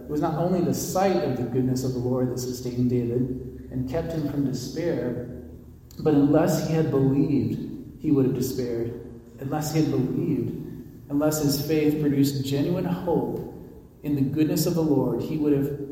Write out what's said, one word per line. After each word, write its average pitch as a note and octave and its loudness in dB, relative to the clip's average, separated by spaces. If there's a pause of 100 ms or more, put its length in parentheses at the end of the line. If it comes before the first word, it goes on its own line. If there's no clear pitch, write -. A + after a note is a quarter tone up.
it - -12
was D3+ -2
not D#3+ 0
only F3 2
the C#3+ 2
sight F3+ 0
of B2+ 0
the B2 -2
goodness B2+ 0
of B2+ -2
the B2 -4
Lord B2+ 0
that - -4
sustained B2 -2
David - -2
and B2+ -4
kept E3 -4
him D3 -2
from C#3+ -2
despair, B2 -4 (720)
but D3+ 4
unless D3+ 4
he D#3+ 0
had D3+ 2
believed, C3+ 2 (400)
he D#3 -2
would C3+ 6
have A#2 2
despaired. A#2 -2 (400)
Unless D3+ -4
he D#3 4
had C#3 2
believed, - 0 (520)
unless D3+ 2
his C3+ 2
faith D3+ 4
produced C#3 2
genuine E3+ 0
hope E3 0 (640)
in D3 0
the C3 2
goodness D#3 2
of E3 2
the E3 2
Lord, B2+ 2
he D#3 -4
would D3 2
have, C#3 4 (260)